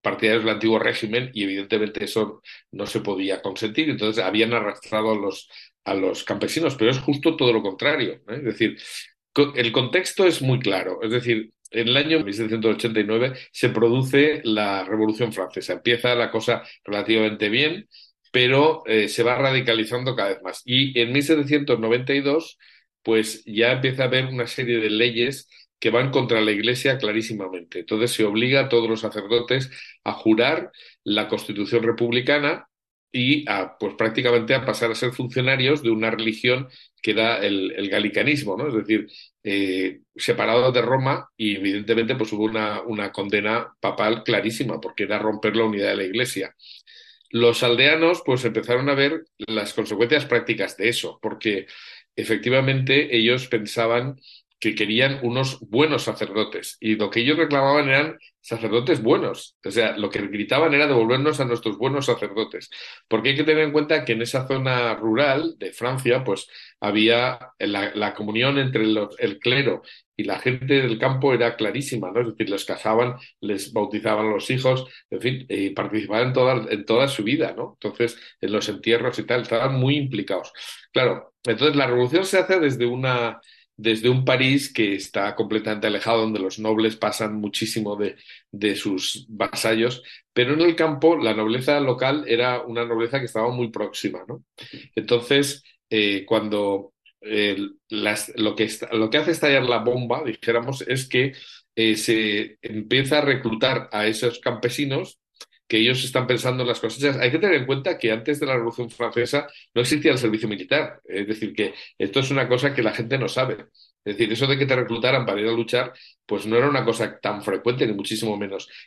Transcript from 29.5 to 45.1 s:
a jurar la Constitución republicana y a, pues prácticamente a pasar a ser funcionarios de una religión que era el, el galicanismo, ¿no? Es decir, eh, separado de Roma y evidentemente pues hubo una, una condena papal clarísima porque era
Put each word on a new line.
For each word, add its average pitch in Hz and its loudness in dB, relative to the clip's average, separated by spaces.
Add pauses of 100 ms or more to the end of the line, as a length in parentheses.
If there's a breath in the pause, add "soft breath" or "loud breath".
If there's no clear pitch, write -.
a 107 -4
jurar 113 2 (320 loud breath)
la 104 -2
Constitución 107 -2
republicana 123 0 (440)
y 131 2
a, 98 -2
pues 101 -4
prácticamente 120 2
a 131 0
pasar 117 0
a 110 -2
ser 123 -2
funcionarios 131 0
de 117 2
una 113 2
religión 117 -2 (320 loud breath)
que 107 -2
era 113 2
el, 98 0
el 98 -4
galicanismo, 104 0
¿no? 135 -4
Es 131 -4
decir, 107 0 (360 loud breath)
eh, 95 -2 (160)
separado 120 2
de 123 4
Roma 131 0
y 104 -2
evidentemente 104 0
pues - -2
hubo 104 -2
una, 107 -2
una 104 -6
condena 104 -2
papal 110 0
clarísima 113 -2
porque - -8
era 101 -2